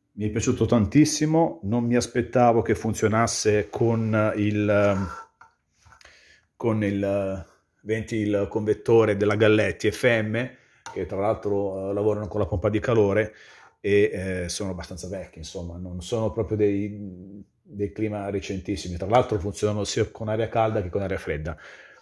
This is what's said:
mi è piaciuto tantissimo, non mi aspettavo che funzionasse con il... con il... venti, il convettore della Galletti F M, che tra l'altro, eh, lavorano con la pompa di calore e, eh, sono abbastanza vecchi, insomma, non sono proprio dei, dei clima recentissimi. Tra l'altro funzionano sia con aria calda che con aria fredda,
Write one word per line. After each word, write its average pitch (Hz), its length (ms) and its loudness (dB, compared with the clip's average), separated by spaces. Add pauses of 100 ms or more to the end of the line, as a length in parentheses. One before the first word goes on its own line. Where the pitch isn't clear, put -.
(120)
mi 104 160 -4
è - 20 -2
piaciuto 117 360 0
tantissimo, 151 960 2
non 117 220 0
mi 120 100 2
aspettavo 120 680 4
che 110 140 2
funzionasse 107 920 0
con 110 680 2
il... 104 720 2 (1500)
con 107 260 0
il... 98 600 -2 (380)
venti, 110 340 -4
il 104 320 0
convettore 107 680 2
della 104 200 2
Galletti 107 540 2
F - 140 -4
M, 117 460 2 (420)
che 95 140 -6
tra 95 120 -8
l'altro, 101 720 -2
eh, - 20 -2
lavorano 104 340 0
con 104 140 -2
la 98 40 0
pompa 104 220 -2
di 104 140 0
calore 107 520 2 (460)
e, 101 320 4
eh, 92 380 -4
sono 95 220 -6
abbastanza 87 360 -12
vecchi, 92 300 -10
insomma, 85 400 -10
non 90 240 -10
sono 110 300 -2
proprio 107 260 -4
dei, 101 840 -2 (180)
dei 101 300 -8
clima 104 380 -4
recentissimi. 95 680 -6
Tra 92 100 -6
l'altro 113 320 4
funzionano 104 440 -2
sia 104 280 0
con 113 160 -10
aria 110 200 0
calda 110 340 0
che 90 80 -4
con 98 120 -2
aria 95 160 -4
fredda, 78 400 -6 (440)